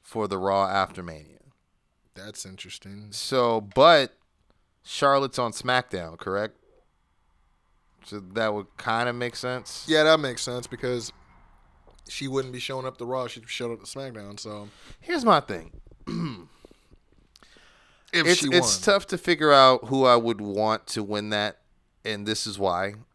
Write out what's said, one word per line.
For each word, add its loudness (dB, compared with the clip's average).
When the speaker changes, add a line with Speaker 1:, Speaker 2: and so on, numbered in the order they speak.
Speaker 1:
for -4
the -2
Raw 2
after -2
Mania. -16
Speaker 2:
That's -16
interesting. -18
Speaker 1:
So, 0
but 6
Charlotte's 0
on -2
SmackDown, -4
correct? -6
So -12
that 0
would -8
kinda -2
make -6
sense. -8
Speaker 2:
Yeah, 4
that 6
makes -6
sense -8
because -6
she -10
wouldn't -4
be -12
showing -8
up -12
to -10
Raw. -6
She'd -16
show -8
up -10
to -20
SmackDown. -14
So -12
Speaker 1:
here's -4
my 6
thing. -10
<clears throat> -8
Speaker 2:
If 2
Speaker 1:
It's, 4
Speaker 2:
she -2
Speaker 1:
it's 4
Speaker 2:
won. -8
Speaker 1:
tough 2
to -6
figure 2
out 8
who 2
I 10
would 2
want -4
to -6
win -4
that, -2
and -6
this -4
is -8
why -2